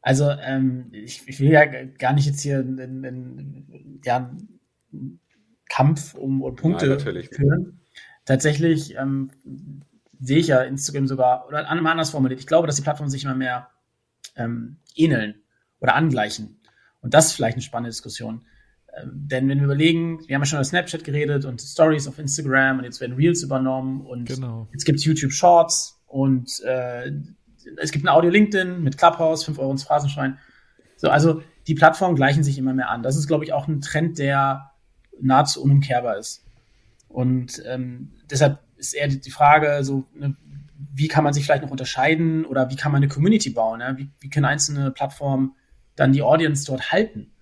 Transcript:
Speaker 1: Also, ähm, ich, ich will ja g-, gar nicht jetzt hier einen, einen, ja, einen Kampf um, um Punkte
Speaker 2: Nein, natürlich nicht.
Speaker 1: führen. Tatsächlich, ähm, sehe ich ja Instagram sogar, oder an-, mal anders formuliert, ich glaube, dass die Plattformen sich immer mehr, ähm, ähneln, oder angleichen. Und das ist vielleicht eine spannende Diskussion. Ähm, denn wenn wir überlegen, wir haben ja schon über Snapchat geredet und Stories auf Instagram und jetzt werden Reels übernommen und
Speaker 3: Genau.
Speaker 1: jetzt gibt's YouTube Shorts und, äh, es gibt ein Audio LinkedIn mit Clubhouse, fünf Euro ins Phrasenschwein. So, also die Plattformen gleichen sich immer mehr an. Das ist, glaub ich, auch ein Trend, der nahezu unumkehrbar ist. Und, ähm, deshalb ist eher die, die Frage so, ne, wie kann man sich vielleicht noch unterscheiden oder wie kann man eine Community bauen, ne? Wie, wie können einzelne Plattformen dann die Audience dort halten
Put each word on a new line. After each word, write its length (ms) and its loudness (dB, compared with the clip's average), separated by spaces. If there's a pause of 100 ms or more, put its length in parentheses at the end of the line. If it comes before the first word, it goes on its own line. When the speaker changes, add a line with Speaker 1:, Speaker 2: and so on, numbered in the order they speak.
Speaker 1:
Also, 300 2
ähm, 640 -2
ich, 340 -16
ich 120 -14
will 120 4
ja 160 8
g-, 220 -10 (100)
gar 160 0
nicht 100 4
jetzt 160 -2
hier 200 -2
einen, 440 -8
einen, 960 -16
ja, 320 -4 (580)
einen 280 -14 (480)
Kampf 460 0
um, 260 -4
um 160 -8
Punkte 300 0
Speaker 2:
Nein, 100 2
natürlich 340 -8
nicht. 60 -18
Speaker 1:
führen. 440 0 (440)
Tatsächlich, 720 0
ähm, 360 -4 (880)
sehe 200 0
ich 80 2
ja 160 4
Instagram 460 -4
sogar, 380 2
oder 220 -6
an-, 140 -2
mal 80 2
anders 200 0
formuliert, 300 -2
ich 60 -16
glaube, 200 4
dass 100 -2
die 60 -4
Plattformen 280 -4
sich 140 -6
immer 100 -2
mehr, 340 -4 (680)
ähm, 400 -8 (180)
ähneln, 480 0 (380)
oder 140 0
angleichen. 680 -2 (400)
Und 140 -6
das 120 8
ist 60 -2
vielleicht 240 -2
eine 60 -8
spannende 280 -8
Diskussion. 520 -12 (580)
Ähm, 120 -14
denn 360 -2
wenn 100 2
wir 60 2
überlegen, 640 2
wir 80 -6
haben 80 0
ja 40 0
schon 120 -2
über 60 2
Snapchat 400 -4
geredet 400 -2
und 160 -10
Stories 480 2
auf 100 -14
Instagram 600 0
und 60 -6
jetzt 160 -14
werden 160 -6
Reels 260 2
übernommen 580 -2
und 280 -10
Speaker 3:
Genau. 440 -8
Speaker 1:
jetzt 120 -10
gibt's 200 2
YouTube 280 0
Shorts 760 4
und, 580 -2
äh, 480 -6 (680)
es 120 -4
gibt 140 -4
ein 40 0
Audio 220 6
LinkedIn 520 0
mit 140 -2
Clubhouse, 480 2
fünf 140 -8
Euro 140 -2
ins 100 -4
Phrasenschwein. 560 -2 (580)
So, 140 0
also 320 4 (240)
die 80 0
Plattformen 400 4
gleichen 300 2
sich 140 0
immer 140 -2
mehr 180 -2
an. 120 -6
Das 140 0
ist, 100 -2
glaub 160 0
ich, 100 -6
auch 140 -4
ein 140 -2
Trend, 380 -4
der 520 -2 (500)
nahezu 420 4
unumkehrbar 540 2
ist. 280 -12 (640)
Und, 580 -2
ähm, 460 -10 (180)
deshalb 300 2 (160)
ist 180 -10
eher 140 -2
die, 120 -4
die 100 -18
Frage 520 6
so, 220 -2 (100)
ne, 220 -4 (580)
wie 140 0
kann 160 2
man 80 2
sich 120 0
vielleicht 180 2
noch 80 -10
unterscheiden 760 0
oder 260 -2
wie 60 -6
kann 160 -2
man 100 4
eine 60 4
Community 420 2
bauen, 280 -2
ne? 180 -6
Wie, 140 -14 (100)
wie 80 -18
können 160 0
einzelne 460 -2
Plattformen 600 -4 (440)
dann 160 4
die 100 4
Audience 440 2
dort 260 -6
halten 380 -2 (120)